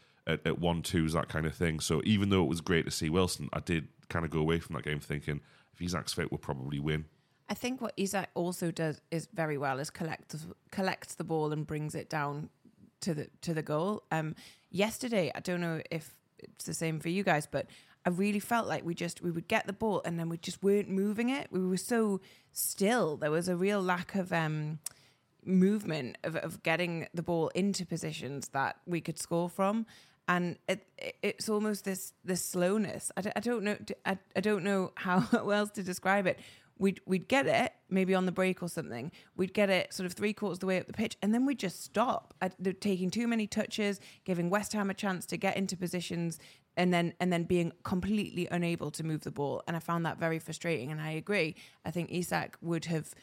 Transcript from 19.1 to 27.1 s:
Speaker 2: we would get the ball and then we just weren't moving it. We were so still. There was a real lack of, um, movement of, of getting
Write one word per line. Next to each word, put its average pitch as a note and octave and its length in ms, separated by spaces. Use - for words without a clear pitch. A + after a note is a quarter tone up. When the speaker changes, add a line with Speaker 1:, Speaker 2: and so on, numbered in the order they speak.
Speaker 2:
we F3 100
would E3+ 180
get - 180
the G3+ 60
ball G3+ 320
and E3+ 140
then E3 100
we E3 80
just - 260
weren't G3+ 260
moving G3+ 400
it. C#4 220
We - 140
were F#3 100
so G#3 460
still. G3 640
There D3+ 140
was F3 180
a F3+ 80
real G3 240
lack F3+ 340
of, F3+ 160
um, D#3 480
movement F#3 800
of, D#3+ 120
of - 280
getting E3 500